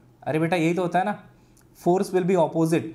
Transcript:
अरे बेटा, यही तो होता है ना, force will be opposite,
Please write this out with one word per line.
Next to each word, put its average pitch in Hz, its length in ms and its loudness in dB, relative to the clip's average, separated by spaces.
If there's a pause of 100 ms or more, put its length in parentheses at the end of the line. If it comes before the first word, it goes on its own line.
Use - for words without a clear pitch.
(220)
अरे 143 160 -2
बेटा, 165 180 0
यही 170 180 0
तो 185 80 -2
होता 175 160 -2
है 180 60 0
ना, 202 140 -6 (640)
force 190 300 0
will 185 160 0
be 190 120 2
opposite, 160 560 0